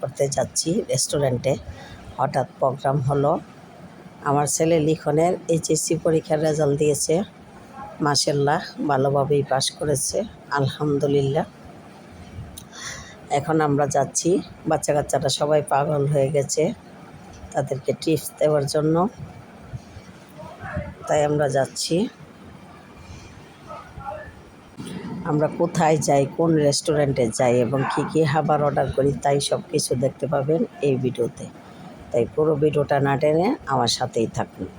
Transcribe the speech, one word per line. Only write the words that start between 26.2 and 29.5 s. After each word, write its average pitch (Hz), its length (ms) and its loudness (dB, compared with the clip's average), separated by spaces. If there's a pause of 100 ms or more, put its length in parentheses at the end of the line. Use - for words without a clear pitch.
কোন 165 180 4
রেস্টুরেন্টে 143 720 2
যাই 123 320 4
এবং 135 240 2 (120)
কী 147 160 0
কী 160 140 4
খাবার 151 380 2
অর্ডার 143 280 0
করি, 139 200 2 (120)
তাই 143 160 4
সব 135 220 -2 (100)